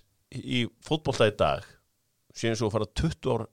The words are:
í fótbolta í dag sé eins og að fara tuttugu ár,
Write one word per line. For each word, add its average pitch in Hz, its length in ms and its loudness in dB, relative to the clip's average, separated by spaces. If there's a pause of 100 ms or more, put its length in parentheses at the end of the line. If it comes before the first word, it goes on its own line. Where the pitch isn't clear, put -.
(320)
í 127 340 -2 (200)
fótbolta 139 460 2
í - 40 -6
dag 73 300 2 (720)
sé 113 160 0
eins 110 100 -4
og 110 80 0
að 104 60 0
fara 107 180 -2
tuttugu 151 420 0
ár, 110 180 -4